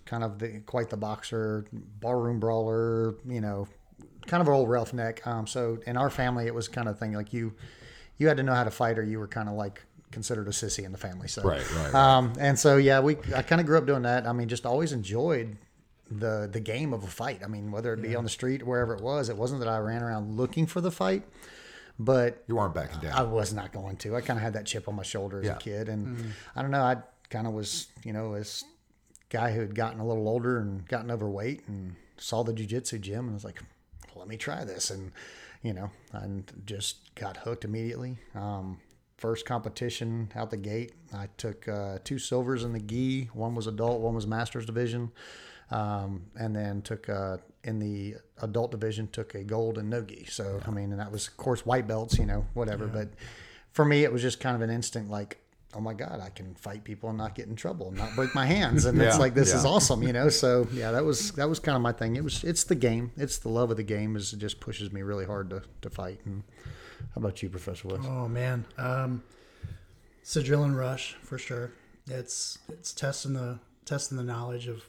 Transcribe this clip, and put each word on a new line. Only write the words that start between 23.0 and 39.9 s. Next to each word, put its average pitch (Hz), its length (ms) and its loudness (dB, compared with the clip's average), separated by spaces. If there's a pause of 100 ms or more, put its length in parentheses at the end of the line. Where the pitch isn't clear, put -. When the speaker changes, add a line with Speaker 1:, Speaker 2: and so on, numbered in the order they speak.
Speaker 2:
down. 80 120 -2
Speaker 1:
I 131 100 4
was 110 300 0
not 101 180 -6
going 98 260 -8
to. 107 180 -4
I 123 60 0
kinda 117 200 -2
had 110 120 -2
that 107 120 -6
chip 104 220 -6
on 104 80 -4
my 95 80 -6
shoulder 98 360 -6
as 98 80 -2
Speaker 2:
Yeah. 95 80 0
Speaker 1:
a - 40 -8
kid. 107 300 -6
And 110 280 -4
Speaker 3:
Mm. 117 80 -6 (300)
Speaker 1:
I 127 60 -2
don't 139 100 0
know, 139 120 4
I 123 140 4 (320)
kinda 113 200 -4
was, 107 380 -6 (160)
you 110 100 -6
know, 110 220 -4
this - 280 -8 (680)
guy 113 240 2
who 113 80 0
had 104 140 -4
gotten 113 240 -2
a 110 80 -2
little 110 200 0
older 120 320 2
and 98 280 -4
gotten 120 240 -2
overweight 107 560 -4
and 95 280 -8 (220)
saw 113 260 -2
the 113 100 0
jiu-jitsu 110 460 -4
gym 104 260 -4
and 113 80 -4
was 104 100 -8
like, - 180 -12 (540)
"Let - 120 -16
me 110 100 -10
try 151 280 -6
this." 95 240 -4
And, 95 220 -8 (500)
you 113 120 -2
know, 98 180 -8 (220)
and 98 380 -8 (140)
just - 500 -8
got 98 220 -8
hooked 117 280 -8
immediately. 117 520 -6 (160)
Um, 98 460 -6 (380)
first 113 280 -2
competition 113 880 -4